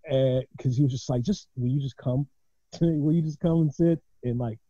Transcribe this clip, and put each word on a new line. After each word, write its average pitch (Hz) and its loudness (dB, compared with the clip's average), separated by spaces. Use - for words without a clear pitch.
and, 131 2
'cause 127 -2
he 143 4
was 131 2
just - -6
like, 123 0
"Just, - -4
will 123 -2
you 143 0
just 135 -8
come 131 -2
<laughs> - -20
to - 0
me? 160 2
Will 151 2
you 170 2
just 156 -6
come 165 2
and 156 0
sit 165 2
and, 120 -2
like, 117 -6